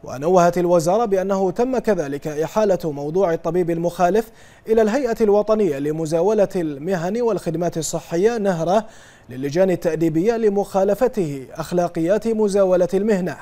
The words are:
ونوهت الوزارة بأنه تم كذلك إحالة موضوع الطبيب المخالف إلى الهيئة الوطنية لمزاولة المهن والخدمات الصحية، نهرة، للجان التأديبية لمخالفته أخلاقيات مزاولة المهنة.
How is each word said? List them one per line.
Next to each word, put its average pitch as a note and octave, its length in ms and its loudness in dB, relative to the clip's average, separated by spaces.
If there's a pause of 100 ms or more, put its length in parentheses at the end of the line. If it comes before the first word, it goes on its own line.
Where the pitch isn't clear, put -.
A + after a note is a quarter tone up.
ونوهت F3 540 2
الوزارة F3 460 2
بأنه F#3+ 460 0
تم B3 280 -2
كذلك D#3+ 500 -2
إحالة E3+ 560 0
موضوع D#3 480 -2
الطبيب E3+ 380 -2
المخالف E3+ 600 0 (380)
إلى A3 140 4
الهيئة A3+ 380 0
الوطنية G#3 580 2
لمزاولة E3 760 0
المهن E3+ 680 -4
والخدمات E3+ 560 -2
الصحية، F3 600 -2
نهرة، G3 480 0 (440)
للجان C#3+ 400 0
التأديبية E3 680 0
لمخالفته G3 1160 0
أخلاقيات F3 760 -2
مزاولة G3 680 2
المهنة. F#3+ 480 0